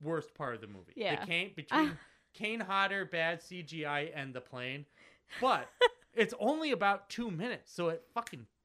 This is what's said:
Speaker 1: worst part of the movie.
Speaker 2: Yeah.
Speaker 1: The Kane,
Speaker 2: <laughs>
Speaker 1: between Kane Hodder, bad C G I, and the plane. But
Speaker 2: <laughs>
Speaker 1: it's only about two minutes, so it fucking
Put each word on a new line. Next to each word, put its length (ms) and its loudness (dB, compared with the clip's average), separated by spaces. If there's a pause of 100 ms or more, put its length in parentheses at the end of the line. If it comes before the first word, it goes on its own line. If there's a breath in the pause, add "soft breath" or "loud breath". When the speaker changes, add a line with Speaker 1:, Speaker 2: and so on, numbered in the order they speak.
Speaker 1:
worst 340 -4
part 200 -4
of 60 -10
the 60 -14
movie. 280 -16
Speaker 2:
Yeah. 240 0
Speaker 1:
The 60 -4
Kane, 280 0
Speaker 2:
<laughs> 20 -16
Speaker 1:
between 420 2 (360 soft breath)
Kane 260 -4
Hodder, 460 0
bad 360 0
C 220 -12
G 220 -6
I, 160 0
and 340 -6
the 60 -6
plane. 440 -8 (560 soft breath)
But 260 2 (140)
Speaker 2:
<laughs> 320 4
Speaker 1:
it's 260 4
only 320 2
about 380 2
two 220 -4
minutes, 420 -4
so 160 2
it 140 -4 (100)
fucking 320 -6 (200)